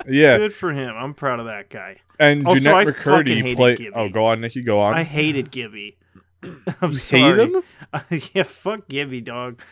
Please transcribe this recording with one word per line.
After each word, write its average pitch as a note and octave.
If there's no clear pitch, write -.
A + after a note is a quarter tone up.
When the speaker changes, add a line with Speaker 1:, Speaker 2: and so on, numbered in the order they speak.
Speaker 1:
Yeah. C3+
Speaker 2:
Good G#2+
for F3
him. C3
I'm C3
proud B2+
of A#2
that G#2
guy. G2
Speaker 1:
And D3
Speaker 2:
Also, F3
Speaker 1:
Jeanette D3
Speaker 2:
I G3
fucking -
Speaker 1:
McCurdy C#3
Speaker 2:
hated B2
Speaker 1:
played. B2
Speaker 2:
Gibby. G#2+
Speaker 1:
Oh, A2
go A2
on, A2+
Nikki. A#2
Go A2
on. G#2
Speaker 2:
I E3
hated D3
Gibby. G#2+
<laughs> -
I'm E3
Speaker 1:
You C#3+
hate -
Speaker 2:
sorry. C#3+
Speaker 1:
him? F4+
Speaker 2:
<laughs> -
Yeah, F#3+
fuck -
Gibby, C3+
dog. A#2+